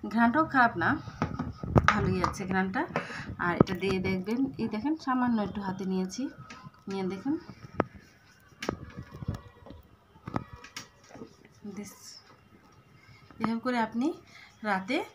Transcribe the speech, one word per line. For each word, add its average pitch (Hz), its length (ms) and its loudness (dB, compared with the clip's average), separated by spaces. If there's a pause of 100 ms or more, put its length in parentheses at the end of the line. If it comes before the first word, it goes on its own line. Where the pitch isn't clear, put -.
ঘ্রাণটাও 240 380 6
খারাপ 247 320 4
না, 196 200 2 (880)
ভালোই 190 360 4
আছে - 220 0
ঘ্রাণটা। 190 420 0 (500)
আর 175 180 0
এটা - 180 6
দিয়ে 190 260 2
দেখবেন, 190 580 0
এই 220 100 -2
দেখেন 220 300 0
সামান্য 247 440 2
একটু 202 200 -2
হাতে 190 240 -4
নিয়েছি, 190 440 -2 (580)
নিয়ে 196 160 -2
দেখেন 196 340 -2 (4000)
this। 208 140 -12 (1500)
এরকম 226 200 0
করে 247 200 0
আপনি 233 340 0 (500)
রাতে 208 400 0 (120)